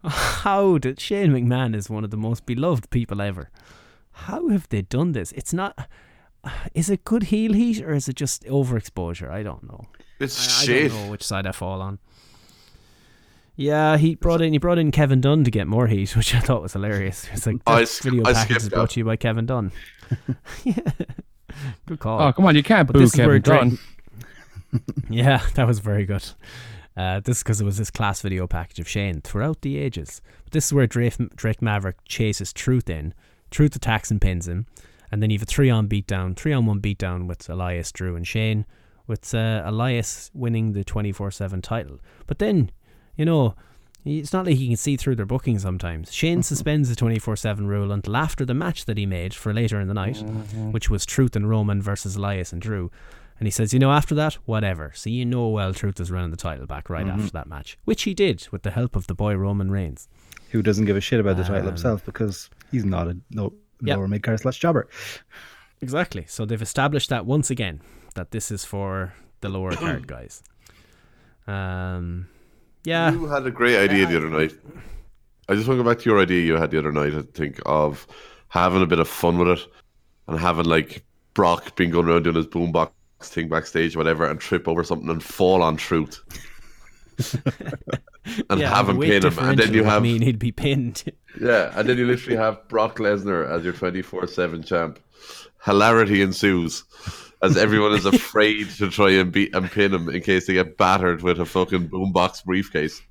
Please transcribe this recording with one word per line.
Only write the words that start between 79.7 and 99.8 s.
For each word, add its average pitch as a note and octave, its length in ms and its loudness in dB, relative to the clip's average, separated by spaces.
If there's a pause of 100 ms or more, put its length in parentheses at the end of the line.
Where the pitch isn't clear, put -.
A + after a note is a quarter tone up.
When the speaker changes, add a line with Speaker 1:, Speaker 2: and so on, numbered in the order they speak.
Speaker 2:
and D#2+ 120 -4
having, E2+ 260 2
like, E2 380 0 (300)
Brock F2 420 2
being F2 160 0
going E2+ 160 2
around E2+ 160 4
doing E2+ 120 2
his D#2+ 120 2
boombox E2 440 -2 (380)
thing E2 200 -6
backstage, D#2+ 460 -2
whatever, D#2+ 300 0
and D#2 140 -4
trip - 280 -4
over E2 160 0
something D#2+ 260 -4
and E2 140 -4
fall F#2 400 4
on D#2+ 140 2
Truth. - 440 -4 (960)
<laughs> - 240 -6 (1080)
And G2 100 2
Speaker 1:
Yeah, C#3+ 100 0
Speaker 2:
have G2+ 180 4
him F#2+ 100 2
Speaker 1:
weight G2+ 260 4
Speaker 2:
pin F2 80 6
him, E2+ 80 -6
and - 200 2
then A2 120 4
Speaker 1:
differential A2 40 2
Speaker 2:
you A2 60 6
Speaker 1:
would G#2+ 80 4
Speaker 2:
have G#2 140 4
Speaker 1:
mean A#2 180 2
he'd A#2 180 2
be A#2+ 120 -2
pinned. C#3 520 -4 (140)
<laughs> - 60 -20 (160)
Speaker 2:
Yeah, A2+ 360 2
and A2 120 0
then B2 100 2
you B2 80 2
literally B2 300 0
have A2 320 -2
Brock A2 320 0
Lesnar G2 500 0
as E2 140 -2
your F2 100 -2
twenty-four F2+ 540 -6
seven E2+ 360 -4
champ. E2+ 360 -2 (640)
Hilarity G#2 580 6
ensues F#2 640 2 (580)
as F#2+ 160 6
everyone G#2+ 360 4
is F#2+ 120 2
Speaker 1:
<laughs> - 0 -
Speaker 2:
afraid G#2+ 640 2
to G2+ 180 -2
try G2 220 6
and F#2+ 200 6
beat G2 240 0
and F#2 160 -2
pin G2 220 4